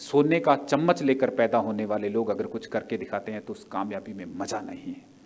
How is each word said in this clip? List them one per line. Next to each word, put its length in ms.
सोने 400
का 160
चम्मच 460
लेकर 280
पैदा 280
होने 260
वाले 240
लोग 220
अगर 160
कुछ 200
करके 300
दिखाते 360
हैं 80
तो 120
उस 120
कामयाबी 480
में 120
मज़ा 220
नहीं 320
है। 200